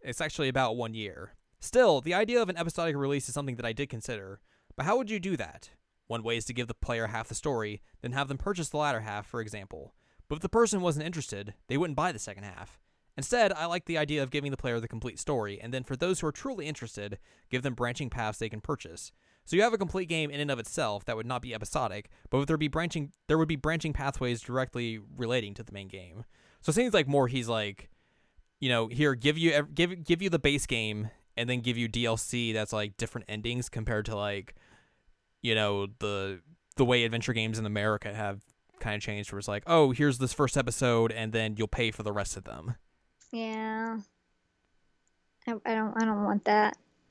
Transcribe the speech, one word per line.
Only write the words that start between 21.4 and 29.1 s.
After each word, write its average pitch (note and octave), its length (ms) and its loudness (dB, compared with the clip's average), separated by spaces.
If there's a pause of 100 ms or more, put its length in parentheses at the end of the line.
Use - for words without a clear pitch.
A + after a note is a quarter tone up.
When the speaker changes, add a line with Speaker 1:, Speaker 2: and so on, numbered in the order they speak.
Speaker 1:
be B2 120 -8
episodic, G#2+ 560 -4 (200)
but B2+ 100 2
would C#3 80 2
there D#3+ 100 4
be D3+ 100 2
branching, D#3 460 -2 (140)
there D#3 100 6
would D#3+ 100 4
be D#3+ 80 0
branching D#3 380 0
pathways C3 480 -2
directly A#2+ 580 -4 (160)
relating A#2 380 0
to A2+ 100 -12
the G#2+ 80 -16
main G2+ 160 -12
game. F#2 380 -14 (360)
So E3 100 2
it - 20 4
seems A3+ 200 4
like D#3+ 140 4
more C#3 200 6
he's A#2+ 200 -2
like, G#2+ 420 -2 (720)
you C3 100 0
know, A2+ 180 4
"Here, C3 280 4